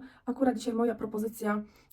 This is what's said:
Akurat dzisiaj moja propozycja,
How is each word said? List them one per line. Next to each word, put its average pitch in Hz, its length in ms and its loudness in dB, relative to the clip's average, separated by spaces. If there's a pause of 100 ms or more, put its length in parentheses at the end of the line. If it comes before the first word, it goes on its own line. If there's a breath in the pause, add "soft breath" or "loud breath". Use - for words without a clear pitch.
(260 loud breath)
Akurat 254 320 2
dzisiaj 233 160 -2
moja 233 220 2
propozycja, 214 680 -2 (300 soft breath)